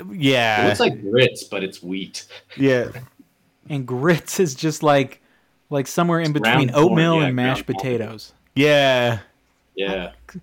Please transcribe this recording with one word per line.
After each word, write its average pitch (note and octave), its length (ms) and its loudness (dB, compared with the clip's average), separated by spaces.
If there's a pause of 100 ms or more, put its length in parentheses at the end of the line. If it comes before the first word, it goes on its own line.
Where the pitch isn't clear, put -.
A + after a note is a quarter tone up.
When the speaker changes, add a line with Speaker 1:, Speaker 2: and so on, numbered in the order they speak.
Speaker 1:
yeah. B2+ 520 2
Speaker 2:
Well, G#2 100 4
it's G#2 80 -2
like D#3 220 -2
grits, G#2+ 420 0
but G2 220 -8
it's - 180 -12
wheat. F#2+ 420 -10 (300)
Speaker 1:
Yeah. B2+ 360 0 (760)
Speaker 3:
And C#3 160 -6
grits C3+ 540 -2
is D3+ 160 0
just, D#3 280 -4
like, C#3 360 2 (500)
like, C#3 180 -4
somewhere E3+ 340 0
in D#3+ 100 -2
Speaker 2:
It's D3+ 80 -2
Speaker 3:
between A2+ 300 2
Speaker 2:
ground - 40 -6
corn, D3+ 120 6
Speaker 3:
oatmeal E3 340 2
Speaker 2:
yeah, D3 60 2
Speaker 3:
and B2+ 100 -2
mashed B2+ 300 -2
Speaker 2:
ground G2 160 -6
corn. B2+ 160 -4
Speaker 3:
potatoes. A2 360 -10 (220)
Speaker 1:
Yeah. C3+ 640 4 (560)
Speaker 2:
Yeah. G2 360 -6 (320)